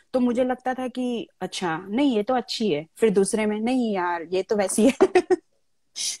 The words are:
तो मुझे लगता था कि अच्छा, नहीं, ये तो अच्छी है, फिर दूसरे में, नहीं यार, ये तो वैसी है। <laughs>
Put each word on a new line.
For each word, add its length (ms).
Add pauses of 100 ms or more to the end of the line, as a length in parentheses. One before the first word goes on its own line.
(140)
तो 60
मुझे 240
लगता 300
था 140
कि 420 (120)
अच्छा, 480
नहीं, 260
ये 80
तो 100
अच्छी 380
है, 240
फिर 140
दूसरे 360
में, 140
नहीं 340
यार, 300
ये 200
तो 120
वैसी 340
है। 120
<laughs> 460 (720)